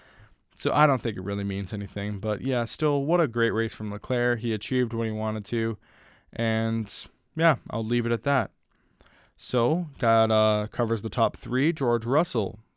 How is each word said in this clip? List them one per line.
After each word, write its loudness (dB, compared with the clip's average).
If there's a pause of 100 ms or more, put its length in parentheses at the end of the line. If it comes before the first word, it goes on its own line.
(540)
So -4
I 6
don't 2
think -4
it -8
really -2
means -4
anything. -6
But, -2
yeah, 0
still, 0
what 2
a 2
great 2
race 0
from -8
Leclerc. -2
He -2
achieved 0
what -2
he -2
wanted -4
to. -2 (560)
And, -2 (440)
yeah, 4 (140)
I'll -4
leave 0
it 0
at 0
that. 0 (840)
So 0 (120)
that, 4
uh, 4
covers -2
the -4
top 0
three. 0
George 0
Russell 0 (180)